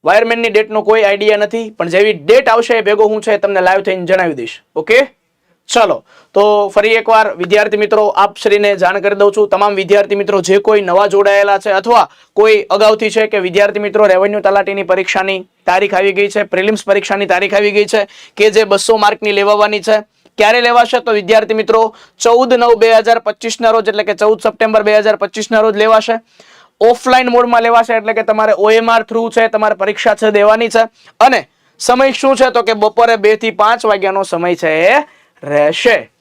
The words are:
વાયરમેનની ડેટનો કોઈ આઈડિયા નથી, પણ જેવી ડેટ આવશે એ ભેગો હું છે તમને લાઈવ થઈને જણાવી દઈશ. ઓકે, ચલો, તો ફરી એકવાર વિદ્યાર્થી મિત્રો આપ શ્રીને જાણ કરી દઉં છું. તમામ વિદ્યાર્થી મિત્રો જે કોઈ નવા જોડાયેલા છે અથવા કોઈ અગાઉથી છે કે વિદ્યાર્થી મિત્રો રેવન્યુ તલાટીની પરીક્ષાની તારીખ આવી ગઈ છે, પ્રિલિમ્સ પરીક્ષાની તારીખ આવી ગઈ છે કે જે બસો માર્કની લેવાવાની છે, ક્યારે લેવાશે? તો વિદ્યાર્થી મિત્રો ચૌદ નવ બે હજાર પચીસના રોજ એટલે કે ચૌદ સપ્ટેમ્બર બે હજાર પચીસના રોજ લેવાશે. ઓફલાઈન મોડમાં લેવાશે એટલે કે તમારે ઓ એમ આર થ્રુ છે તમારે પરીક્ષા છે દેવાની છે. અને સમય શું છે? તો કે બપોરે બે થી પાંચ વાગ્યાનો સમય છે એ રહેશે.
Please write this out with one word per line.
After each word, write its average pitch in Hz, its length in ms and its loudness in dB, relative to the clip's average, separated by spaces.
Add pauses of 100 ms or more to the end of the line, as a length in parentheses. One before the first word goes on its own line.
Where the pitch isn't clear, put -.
વાયરમેનની 226 440 0
ડેટનો 214 320 -2
કોઈ 220 220 2
આઈડિયા 202 340 0
નથી, 214 320 -4
પણ 170 180 -8
જેવી 196 260 0
ડેટ 185 360 0
આવશે 233 240 0
એ 226 80 0
ભેગો 208 260 0
હું 214 140 -4
છે 208 160 -2
તમને 196 240 -2
લાઈવ 190 200 0
થઈને 190 240 -6
જણાવી 180 280 -2
દઈશ. 117 280 -12 (140)
ઓકે, 226 420 -2 (500)
ચલો, 185 380 -2 (280)
તો 208 340 2
ફરી 208 220 0
એકવાર 220 460 0
વિદ્યાર્થી 202 420 0
મિત્રો 214 300 0
આપ 202 300 0
શ્રીને 202 380 0
જાણ 185 240 -2
કરી 202 160 -2
દઉં 202 220 2
છું. 208 120 0
તમામ 208 260 0
વિદ્યાર્થી 202 400 0
મિત્રો 202 260 -2
જે 190 160 0
કોઈ 208 240 2
નવા 190 260 0
જોડાયેલા 202 500 2
છે 202 140 -4
અથવા 220 380 2 (240)
કોઈ 214 300 2
અગાઉથી 214 460 0
છે 220 180 -2
કે 214 120 -2
વિદ્યાર્થી 202 400 0
મિત્રો 208 260 0
રેવન્યુ 202 340 0
તલાટીની 196 440 -2
પરીક્ષાની 190 640 -4 (180)
તારીખ 190 280 0
આવી 196 180 0
ગઈ 202 180 -2
છે, 208 140 -4
પ્રિલિમ્સ 202 420 -4
પરીક્ષાની 196 400 -2
તારીખ 180 280 -2
આવી 208 180 0
ગઈ 208 140 0
છે 208 220 -2 (300)
કે 214 120 2
જે 214 140 2
બસો 208 340 0
માર્કની 208 340 0
લેવાવાની 208 480 0
છે, 208 220 -2 (360)
ક્યારે 226 240 2
લેવાશે? 240 380 2
તો 226 120 -4
વિદ્યાર્થી 214 420 0
મિત્રો 220 420 0 (240)
ચૌદ 240 340 2
નવ 240 220 2
બે 226 180 2
હજાર 226 260 2
પચીસના 226 500 -4
રોજ 220 200 0
એટલે 208 140 -4
કે 202 100 -4
ચૌદ 214 280 0
સપ્ટેમ્બર 220 420 -2
બે 214 140 2
હજાર 214 180 0
પચીસના 214 440 -4
રોજ 214 180 0
લેવાશે. 220 360 2 (680)
ઓફલાઈન 247 480 2
મોડમાં 240 320 2
લેવાશે 233 320 2
એટલે 220 200 -4
કે 220 100 -2
તમારે 214 300 0
ઓ 202 160 0
એમ 226 220 2
આર 226 120 0
થ્રુ 226 260 -6
છે 226 180 0
તમારે 214 280 -2
પરીક્ષા 202 400 -2
છે 214 160 -2
દેવાની 214 380 2
છે. 226 140 0 (360)
અને 233 280 2 (320)
સમય 254 320 0
શું 269 240 0
છે? 254 160 0
તો 269 100 0
કે 220 120 -2
બપોરે 220 420 0
બે 214 200 2
થી 220 160 -6
પાંચ 220 340 -2
વાગ્યાનો 196 380 -2
સમય 175 320 -4
છે 165 140 -4
એ 190 360 0 (380)
રહેશે. 147 760 -2